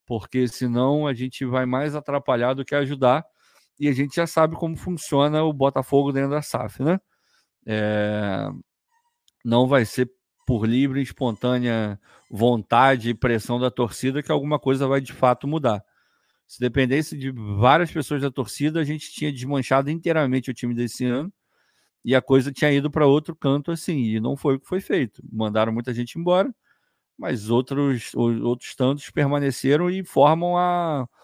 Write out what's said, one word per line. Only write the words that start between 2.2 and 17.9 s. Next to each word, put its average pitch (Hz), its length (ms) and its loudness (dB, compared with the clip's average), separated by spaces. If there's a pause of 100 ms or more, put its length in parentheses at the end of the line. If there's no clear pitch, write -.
do 135 100 -6
que - 100 -6
ajudar, 139 500 2 (540)
e 143 100 0
a 143 40 4
gente 135 240 -2
já 170 100 0
sabe 160 300 2
como 165 200 -6
funciona 151 680 0
o 160 80 0
Botafogo 139 580 2
dentro 139 200 -2
da 147 120 -2
saf, - 400 -6
né? 170 160 2 (680)
É, 107 800 -2 (960)
não 117 220 4
vai 131 180 4
ser 123 260 -2 (360)
por 113 200 0
livre 131 340 2
e - 20 -2
espontânea 120 1000 -2 (300)
vontade 117 800 4
e 117 40 -2
pressão 117 460 0
da 127 100 0
torcida 127 520 -2
que - 100 -10
alguma 147 260 -2
coisa 135 280 0
vai 135 140 2
de 131 120 -10
fato 127 340 2
mudar. 139 380 0 (600)
Se - 140 -20
dependesse 131 580 0
de 135 140 -6
várias 120 580 4